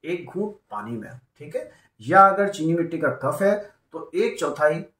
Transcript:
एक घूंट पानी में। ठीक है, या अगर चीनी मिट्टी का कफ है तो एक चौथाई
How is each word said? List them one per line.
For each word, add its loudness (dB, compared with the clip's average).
एक -6
घूंट -6
पानी -8
में। -12
ठीक -12
है, -8
या 6
अगर 6
चीनी 0
मिट्टी -2
का 0
कफ -2
है 4
तो -14
एक 0
चौथाई 0